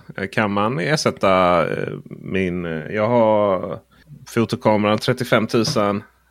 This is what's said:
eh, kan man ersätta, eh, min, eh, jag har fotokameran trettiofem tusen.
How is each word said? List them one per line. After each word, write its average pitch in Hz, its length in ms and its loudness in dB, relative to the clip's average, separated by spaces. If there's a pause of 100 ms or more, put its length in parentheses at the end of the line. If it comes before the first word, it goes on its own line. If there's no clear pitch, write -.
(180)
eh, 95 120 -6
kan 107 220 0
man 107 280 0
ersätta, 92 960 2
eh, 50 200 -6 (120)
min, 90 600 -4
eh, 82 60 -6
jag 92 360 -4
har 107 720 2 (500)
fotokameran 107 680 2
trettiofem 120 500 0
tusen. 107 560 0 (280)